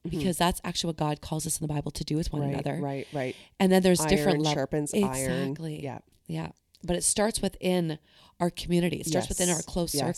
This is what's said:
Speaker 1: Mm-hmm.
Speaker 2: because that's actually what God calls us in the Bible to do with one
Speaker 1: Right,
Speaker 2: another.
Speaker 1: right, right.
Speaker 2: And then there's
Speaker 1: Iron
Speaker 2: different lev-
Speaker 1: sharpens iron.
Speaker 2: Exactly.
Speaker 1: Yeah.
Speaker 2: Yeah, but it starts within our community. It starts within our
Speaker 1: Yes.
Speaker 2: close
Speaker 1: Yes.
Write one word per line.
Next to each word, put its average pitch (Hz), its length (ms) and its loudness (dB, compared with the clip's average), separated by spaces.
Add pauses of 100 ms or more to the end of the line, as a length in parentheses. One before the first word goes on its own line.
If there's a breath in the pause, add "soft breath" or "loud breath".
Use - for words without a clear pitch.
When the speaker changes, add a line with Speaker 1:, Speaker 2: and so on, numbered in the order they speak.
Speaker 1:
Mm-hmm. 170 100 -4
Speaker 2:
because 165 220 0
that's 175 260 2
actually 175 260 -4
what 160 60 -6
God 151 240 0
calls 156 260 -4
us - 140 -2
in 160 60 -2
the 151 60 -2
Bible 147 180 -2
to - 140 -6
do 151 120 -2
with 165 160 -2
one 147 100 -2
Speaker 1:
Right, 143 120 -2
Speaker 2:
another. 143 260 -4
Speaker 1:
right, 139 320 -4
right. 131 240 -4 (240 loud breath)
Speaker 2:
And 190 120 6
then 185 100 8
there's 180 180 6
Speaker 1:
Iron 156 80 2
Speaker 2:
different 147 340 4
lev- 151 120 2
Speaker 1:
sharpens 147 400 -2
iron. 208 100 4 (460)
Speaker 2:
Exactly. 156 320 -8
Speaker 1:
Yeah. 127 160 -8 (300)
Speaker 2:
Yeah, 160 240 -6 (320)
but 175 120 0
it 170 80 -2
starts 220 380 0
within 180 560 0 (420 loud breath)
our 175 100 2
community. 170 500 0
It - 60 -10
starts 160 220 0
within 180 200 0
our 175 80 2
Speaker 1:
Yes. - 80 -4
Speaker 2:
close 170 300 -2
Speaker 1:
Yes. 139 100 2 (140)